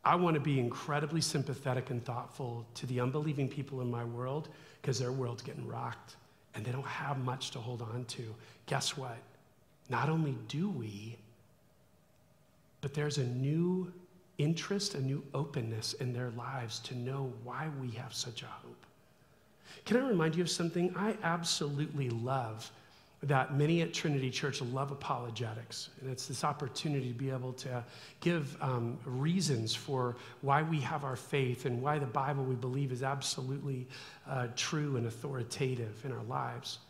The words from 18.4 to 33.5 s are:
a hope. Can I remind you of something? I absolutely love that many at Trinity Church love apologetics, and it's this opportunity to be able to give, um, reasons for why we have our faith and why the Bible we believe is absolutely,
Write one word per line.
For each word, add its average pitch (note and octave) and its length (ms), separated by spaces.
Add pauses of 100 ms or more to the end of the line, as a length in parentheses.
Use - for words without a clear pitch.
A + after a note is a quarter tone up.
a A#2+ 60
hope. - 380 (1000)
Can G#3+ 120
I C4+ 100
remind D#3+ 280
you F3+ 60
of E3+ 80
something? F3 480
I G#3 240
absolutely D3 880
love A#2 640 (500)
that C#3 320
many D#3 280
at E3 120
Trinity C3+ 380
Church C3+ 300
love C3+ 300
apologetics, A#2 1000 (100)
and C3 100
it's B2+ 160
this C#3+ 200
opportunity C#3 680
to A#2 80
be C3+ 100
able B2+ 220
to B2 320 (380)
give, E3 420
um, B2 400
reasons C3+ 720
for B2 400 (240)
why C#3 240
we D#3+ 160
have C#3 240
our C3 140
faith B2+ 480
and A#2+ 160
why D3 180
the C#3 60
Bible C3+ 400
we C3 100
believe B2+ 380
is B2 100
absolutely, C3+ 840 (360)